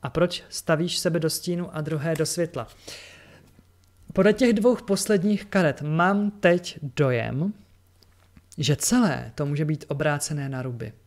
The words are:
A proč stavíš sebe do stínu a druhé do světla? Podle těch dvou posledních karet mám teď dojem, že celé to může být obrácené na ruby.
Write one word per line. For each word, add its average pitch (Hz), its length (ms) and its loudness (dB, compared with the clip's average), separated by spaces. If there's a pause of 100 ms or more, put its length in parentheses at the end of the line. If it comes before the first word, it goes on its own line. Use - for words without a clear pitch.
A 131 80 -8
proč - 380 0
stavíš 165 500 -2
sebe 170 220 0
do 156 100 0
stínu 175 460 -6
a 156 40 -6
druhé 160 340 -2
do 156 120 -2
světla? 160 420 -4 (1400)
Podle 190 200 4
těch 233 200 4
dvou 220 240 4
posledních 202 720 0
karet 156 360 2
mám 180 480 2
teď 175 480 2 (180)
dojem, 127 560 0 (1040)
že 143 180 2
celé 185 580 0
to 147 120 -4
může 147 180 0
být 151 240 -2
obrácené 147 600 -2
na 131 140 -6
ruby. 117 300 -8 (140)